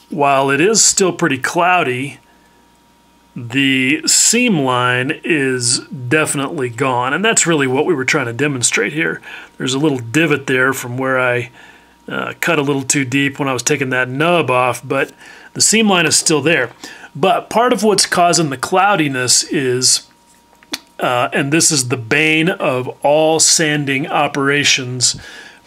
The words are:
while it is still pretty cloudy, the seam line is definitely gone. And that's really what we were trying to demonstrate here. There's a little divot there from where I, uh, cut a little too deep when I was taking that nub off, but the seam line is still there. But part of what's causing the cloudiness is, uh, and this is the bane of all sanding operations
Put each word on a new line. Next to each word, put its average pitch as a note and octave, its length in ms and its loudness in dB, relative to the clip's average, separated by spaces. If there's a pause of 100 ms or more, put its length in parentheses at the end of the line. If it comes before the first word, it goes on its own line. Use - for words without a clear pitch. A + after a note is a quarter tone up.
while C#3 400 2
it C#3 100 2
is F#3+ 240 2
still F#3 300 2
pretty C#3 240 -2
cloudy, C#3+ 840 0 (1160)
the C3 720 0
seam A3+ 540 2
line B2+ 640 0
is C3 640 0
definitely C#3+ 800 -2
gone. B2 460 -2
And F3 100 -2
that's A3 240 2
really D3+ 200 2
what C3 180 0
we F3+ 80 2
were C3+ 100 -2
trying C3+ 220 0
to A#2 80 -6
demonstrate C3+ 580 -2
here. D#3+ 300 -4 (360)
There's C3 160 -4
a C3+ 60 -2
little C#3+ 200 0
divot C#3 480 0
there C3 260 2
from B2+ 240 -8
where C3 220 -2
I, B2 320 -2 (560)
uh, B2+ 340 -8
cut E3 180 0
a C#3+ 40 0
little C#3 180 -2
too C3+ 240 -2
deep C#3 320 0
when C#3+ 100 -2
I C3+ 60 -2
was B2 100 -4
taking C#3+ 280 -2
that B2+ 180 0
nub D3+ 400 0
off, B2 360 0
but C3+ 280 -4 (400)
the - 80 -8
seam A3 260 4
line F3 180 4
is C#3+ 120 2
still D#3 240 2
there. C3 300 0 (440)
But D#3+ 340 0
part A#3+ 220 2
of G3+ 120 0
what's G3+ 240 4
causing E3+ 420 2
the C3+ 80 -6
cloudiness D#3 840 0
is, B2+ 640 0 (920)
uh, B2+ 320 0
and C#3+ 220 0
this D#3+ 180 4
is C3 160 -2
the B2+ 100 -2
bane D#3 520 2
of C3 400 -2 (160)
all D#3 340 4
sanding D3+ 680 0
operations C#3 1120 0 (460)